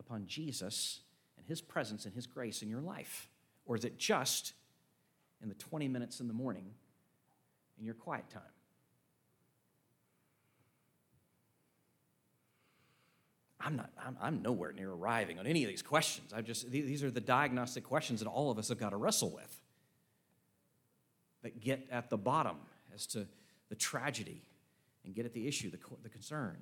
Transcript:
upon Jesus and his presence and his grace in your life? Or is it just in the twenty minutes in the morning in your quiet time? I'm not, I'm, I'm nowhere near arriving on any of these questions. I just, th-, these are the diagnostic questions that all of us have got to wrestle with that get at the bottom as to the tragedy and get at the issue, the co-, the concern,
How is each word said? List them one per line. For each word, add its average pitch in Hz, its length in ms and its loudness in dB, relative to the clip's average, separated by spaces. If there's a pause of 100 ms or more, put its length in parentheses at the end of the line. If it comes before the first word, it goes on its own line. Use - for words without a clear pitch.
upon 107 260 -6
Jesus - 760 -4 (360)
and - 80 -20
his 160 140 -2
presence 107 460 -2
and 95 80 -8
his 123 120 -6
grace 120 340 -4
in 107 80 -4
your 117 120 -2
life? - 480 -8 (380)
Or 120 100 2
is 123 80 0
it - 140 -2
just - 560 4 (840)
in 110 80 -6
the 98 80 -8
twenty 151 320 -2
minutes 123 320 -2
in 120 80 -2
the 113 60 -2
morning 110 320 -2 (1120)
in 107 80 -10
your 113 120 -4
quiet 139 340 -4
time? 98 120 -12 (4000)
I'm 151 140 2
not, 117 160 -2 (160)
I'm, 127 160 -6
I'm 139 200 2
nowhere 92 280 2
near 95 220 -6
arriving 92 480 2
on 107 80 0
any 156 160 6
of 107 40 0
these 92 140 -4
questions. - 500 2
I 113 100 -2
just, 117 280 -4
th-, 139 140 2
these 143 180 0
are 139 80 4
the 120 100 0
diagnostic 123 640 4
questions 131 380 2
that 107 80 0
all 131 240 2
of 107 60 0
us 107 100 0
have 123 100 0
got 104 120 0
to 98 60 0
wrestle 117 340 4
with - 300 -10 (1800)
that 120 180 -8
get 131 300 2
at 120 180 -2
the 120 80 2
bottom 110 420 4 (360)
as 104 140 -6
to 104 180 -2 (420)
the 107 60 -6
tragedy 123 680 -2 (640)
and 95 80 -10
get 113 140 -2
at 117 80 -8
the 120 140 -2
issue, 113 240 -2
the - 40 -10
co-, - 280 -14
the - 40 -12
concern, 110 540 -4